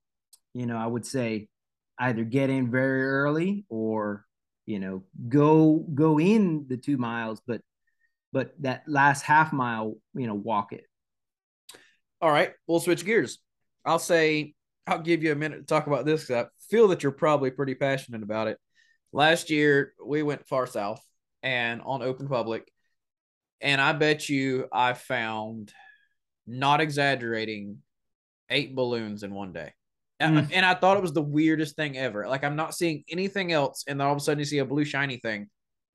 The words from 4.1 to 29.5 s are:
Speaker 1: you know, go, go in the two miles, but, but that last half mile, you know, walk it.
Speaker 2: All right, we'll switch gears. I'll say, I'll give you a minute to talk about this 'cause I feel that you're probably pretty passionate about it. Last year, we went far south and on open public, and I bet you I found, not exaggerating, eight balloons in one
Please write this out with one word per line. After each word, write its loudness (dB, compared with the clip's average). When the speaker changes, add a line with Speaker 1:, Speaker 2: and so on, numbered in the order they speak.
Speaker 1:
you -6
know, -8
go, 6
go 2
in 2
the -4
two -2
miles, -6
but, -6
but -2
that -4
last 4
half 4
mile, -2
you -4
know, -4
walk -2
it. -14
Speaker 2:
All 4
right, 4
we'll 2
switch 0
gears. 0
I'll 2
say, 2
I'll -2
give 2
you 2
a -2
minute -6
to -18
talk 0
about 0
this 0
'cause 0
I -16
feel 8
that 0
you're 2
probably 2
pretty -6
passionate -4
about -4
it. -6
Last 2
year, 2
we -2
went -6
far -2
south -6
and -2
on -6
open -6
public, -4
and 2
I 4
bet 0
you -2
I 2
found, -8
not 2
exaggerating, -2
eight -2
balloons -2
in -8
one -10